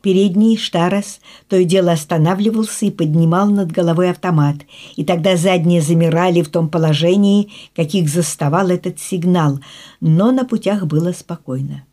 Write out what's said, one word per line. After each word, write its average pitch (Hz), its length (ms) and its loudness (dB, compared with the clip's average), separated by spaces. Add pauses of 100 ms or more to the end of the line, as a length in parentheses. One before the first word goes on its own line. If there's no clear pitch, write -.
Передний 202 560 2
Штарос 196 600 -2 (280)
то 190 100 0
и 185 80 4
дело 175 260 2
останавливался 190 960 -2
и 190 40 0
поднимал 165 580 0
над 202 220 0
головой 170 380 0
автомат, 156 460 0 (400)
и 156 80 -6
тогда 175 340 0
задние 175 440 2
замирали 170 600 2
в 165 60 -4
том 165 220 -2
положении, 180 800 2 (260)
каких 165 340 -2
заставал 165 600 -2
этот 180 300 -4
сигнал, 170 600 0 (400)
но 165 320 2
на 262 140 0
путях 202 420 -4
было 156 240 0
спокойно. 139 800 -10